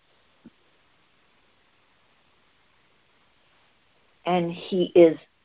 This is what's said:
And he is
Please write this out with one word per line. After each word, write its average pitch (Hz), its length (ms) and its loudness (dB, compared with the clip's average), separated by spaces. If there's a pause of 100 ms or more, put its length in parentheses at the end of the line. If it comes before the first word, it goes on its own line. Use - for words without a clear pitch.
(4000)
And 175 260 -4
he 180 420 -8
is 165 240 4 (260)